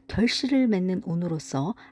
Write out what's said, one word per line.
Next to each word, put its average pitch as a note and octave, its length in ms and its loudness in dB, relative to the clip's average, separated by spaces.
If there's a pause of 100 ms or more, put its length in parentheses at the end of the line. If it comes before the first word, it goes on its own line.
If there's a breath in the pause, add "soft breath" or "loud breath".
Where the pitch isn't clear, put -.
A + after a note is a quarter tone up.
결실을 B3+ 600 2
맺는 F#3 380 0
운으로서 E3 680 -2 (180 loud breath)